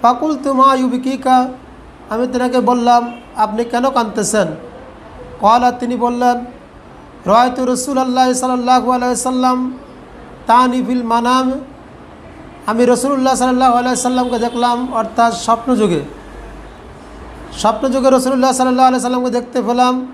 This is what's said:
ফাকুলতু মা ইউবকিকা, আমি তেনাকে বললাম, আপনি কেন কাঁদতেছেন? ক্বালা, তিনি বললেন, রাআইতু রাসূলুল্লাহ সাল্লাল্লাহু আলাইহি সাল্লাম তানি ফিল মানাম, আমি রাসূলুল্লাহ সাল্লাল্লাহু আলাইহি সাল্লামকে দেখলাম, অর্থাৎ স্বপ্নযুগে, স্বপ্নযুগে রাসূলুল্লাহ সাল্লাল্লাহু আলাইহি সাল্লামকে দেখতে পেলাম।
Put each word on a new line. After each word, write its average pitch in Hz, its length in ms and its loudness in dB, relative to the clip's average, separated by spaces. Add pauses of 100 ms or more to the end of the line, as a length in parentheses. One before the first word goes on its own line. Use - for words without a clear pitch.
ফাকুলতু 277 560 0
মা 269 100 6 (120)
ইউবকিকা, 254 580 0 (720)
আমি 233 200 -2
তেনাকে 254 280 0 (100)
বললাম, 240 320 4 (420)
আপনি 214 180 -4 (100)
কেন 240 120 -2 (120)
কাঁদতেছেন? 214 520 -2 (920)
ক্বালা, 240 300 4 (100)
তিনি 247 240 -4
বললেন, 240 320 0 (920)
রাআইতু 254 300 2 (120)
রাসূলুল্লাহ 254 540 0 (160)
সাল্লাল্লাহু 254 540 0
আলাইহি 247 200 0 (120)
সাল্লাম 254 300 0 (920)
তানি 247 360 4
ফিল 247 260 -2
মানাম, 247 340 2 (1200)
আমি 226 120 2 (100)
রাসূলুল্লাহ 262 480 2
সাল্লাল্লাহু 254 400 2
আলাইহি 247 260 -2
সাল্লামকে 247 400 0
দেখলাম, 240 320 0 (220)
অর্থাৎ 226 320 0 (120)
স্বপ্নযুগে, 214 580 0 (1600)
স্বপ্নযুগে 247 500 0
রাসূলুল্লাহ 254 420 2
সাল্লাল্লাহু 254 380 4
আলাইহি 254 160 0
সাল্লামকে 247 320 -2
দেখতে 240 280 -4
পেলাম। 247 280 2 (200)